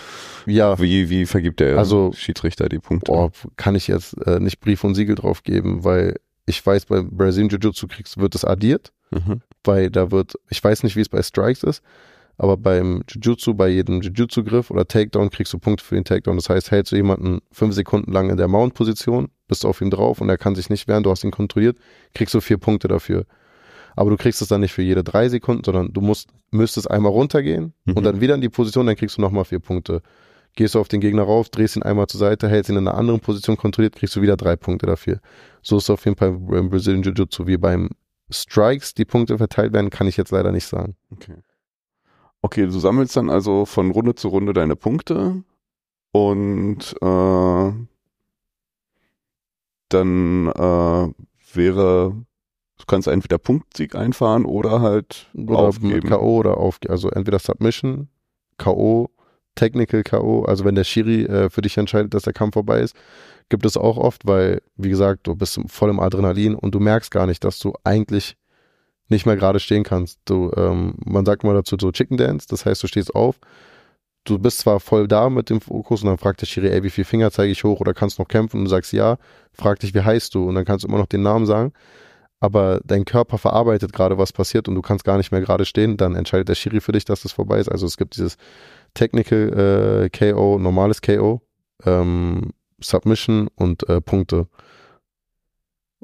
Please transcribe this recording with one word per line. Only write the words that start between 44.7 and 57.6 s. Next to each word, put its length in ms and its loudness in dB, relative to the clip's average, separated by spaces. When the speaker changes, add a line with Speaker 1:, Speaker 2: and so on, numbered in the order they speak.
Speaker 2:
Punkte 640 -4
und, 880 0
äh, 720 2
dann, 580 2
äh, 640 0
wäre, 600 2
du 100 -20
kannst 220 0
entweder 300 0
Punktsieg 540 -4
einfahren 520 0
oder 340 0
halt 540 -2
Speaker 1:
Oder 260 -2
Speaker 2:
aufgeben. 360 2
Speaker 1:
mit 100 -2
K 120 2
O 200 2
oder 180 2
aufge-, 340 -2
also 200 -2
entweder 300 -2
Submission, 680 -2